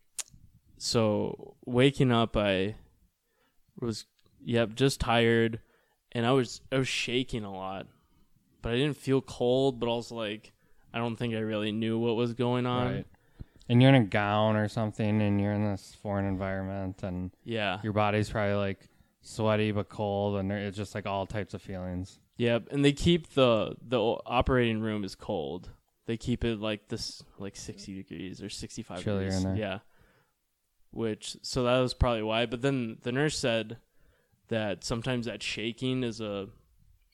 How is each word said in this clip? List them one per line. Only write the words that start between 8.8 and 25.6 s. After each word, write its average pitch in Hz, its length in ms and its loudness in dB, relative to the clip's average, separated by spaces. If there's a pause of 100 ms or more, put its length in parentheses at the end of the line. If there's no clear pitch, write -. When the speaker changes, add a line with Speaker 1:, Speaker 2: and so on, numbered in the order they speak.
Speaker 1:
feel 131 240 2
cold, 127 580 2
but 117 120 0
also, 117 240 -4
like, 107 380 -8 (420)
I 117 40 -4
don't 117 180 -2
think 117 180 -2
I 110 60 -2
really 107 320 -2
knew 113 260 0
what 117 180 2
was 120 160 2
going 123 320 0
on. 123 300 0
Speaker 2:
Right. 131 120 -6 (640)
And 120 120 8
you're 135 140 10
in 127 80 8
a - 40 0
gown 107 500 2
or 107 120 2
something, 107 540 0
and 101 180 2
you're 104 120 2
in 104 120 0
this 101 380 -6
foreign 101 240 -2
environment, 95 760 -4
and 90 280 -6 (140)
Speaker 1:
Yeah. 107 380 -2
Speaker 2:
your 107 100 -2
body's 104 380 2
probably, 101 260 0
like, 98 320 -4 (320)
sweaty 107 500 0
but 101 180 -2
cold, 101 480 -2
and 95 140 -2
there, 104 80 -4
it's 98 180 -6
just, 104 200 -8
like, 104 100 -8
all 98 200 -4
types 104 280 -8
of 95 80 -12
feelings. 92 560 -8 (200)
Speaker 1:
Yep, 117 340 0
and 143 120 2
they 143 80 6
keep 170 420 2
the, 117 460 4
the 117 200 0
o-, 110 260 2
operating 120 540 2
room 107 240 -2
is 95 100 -8
cold. 85 560 -6 (360)